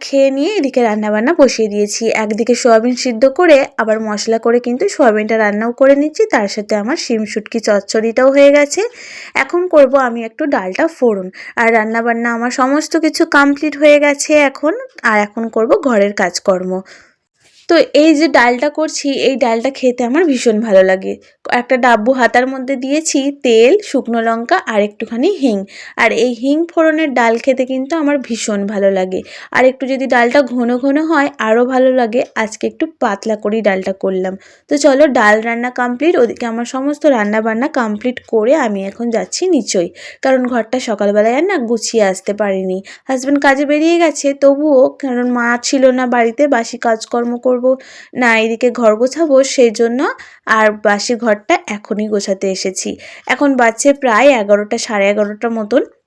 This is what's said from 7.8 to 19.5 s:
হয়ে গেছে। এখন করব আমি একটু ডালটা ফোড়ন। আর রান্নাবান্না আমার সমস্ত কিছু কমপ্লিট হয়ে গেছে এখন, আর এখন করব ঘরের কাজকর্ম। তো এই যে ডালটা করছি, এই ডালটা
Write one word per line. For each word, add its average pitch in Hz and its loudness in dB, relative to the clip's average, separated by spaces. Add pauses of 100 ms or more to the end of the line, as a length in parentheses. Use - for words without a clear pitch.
হয়ে 277 6
গেছে। 294 2 (520)
এখন 339 -2
করব 285 6
আমি 233 -2
একটু 226 -10
ডালটা 220 -2
ফোড়ন। 214 -2 (300)
আর 233 2
রান্নাবান্না 233 -2
আমার 240 -4
সমস্ত 277 -2
কিছু 311 0
কমপ্লিট 285 0
হয়ে 294 6
গেছে 285 0 (120)
এখন, 294 -2 (280)
আর 220 0
এখন 214 -4
করব 226 0 (140)
ঘরের 208 2
কাজকর্ম। 185 -2 (960)
তো 339 4 (180)
এই 311 6
যে 302 2
ডালটা 247 2
করছি, 311 -4 (100)
এই 226 0
ডালটা 233 -2